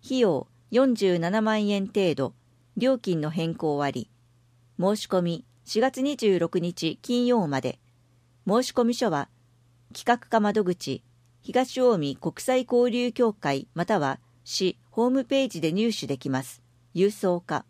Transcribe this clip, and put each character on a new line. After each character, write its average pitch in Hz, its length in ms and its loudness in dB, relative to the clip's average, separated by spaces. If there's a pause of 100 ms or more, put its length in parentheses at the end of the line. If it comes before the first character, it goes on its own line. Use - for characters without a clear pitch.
費 254 160 -4
用、 180 280 2 (220)
四 247 260 4
十 185 220 2
七 180 240 0
万 214 280 0
円 196 180 -2
程 185 260 0
度。 135 200 -2 (440)
料 254 220 2
金 170 220 -2
の 151 100 -4
変 165 240 -4
更 143 280 -2
あ 139 60 0
り。 123 200 -8 (720)
申 196 160 2
し - 120 -10
込 185 160 0
み、 170 220 -4 (200)
四 - 160 -2
月 262 200 0
二 285 140 -2
十 202 220 2
六 170 220 0
日 170 420 -4
金 240 240 -2
曜 233 220 2
ま 139 120 -2
で。 - 200 -6 (680)
申 226 160 2
し - 80 -6
込 254 120 0
み 240 100 2
書 262 160 0
は、 143 200 -2 (640)
企 - 120 -12
画 240 240 0
課 226 100 4
窓 208 240 2
口、 175 400 -4 (380)
東 254 320 0
近 214 380 2
江 135 40 -8
国 - 240 -6
際 254 300 0
交 247 220 4
流 247 200 -2
協 226 220 2
会 139 400 -4
ま 170 120 -2
た 208 140 2
は 139 200 -2 (240)
市 - 340 -2 (140)
ホ 233 160 0
ー - 20 2
ム 262 160 0
ペ 269 200 2
ー 233 40 -4
ジ 165 120 -8
で 160 100 0
入 220 220 0
手 - 120 -8
で 135 120 -4
き 139 120 -8
ま 131 140 -2
す。 - 180 -16 (320)
郵 190 160 2
送 180 320 -2
課。 156 280 -6